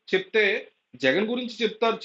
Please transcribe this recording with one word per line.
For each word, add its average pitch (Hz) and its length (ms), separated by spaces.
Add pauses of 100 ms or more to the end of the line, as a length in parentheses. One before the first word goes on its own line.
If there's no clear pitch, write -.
(140)
చెప్తే 202 540 (280)
జగన్ 147 320
గురించి 247 340
చెప్తారు, 220 420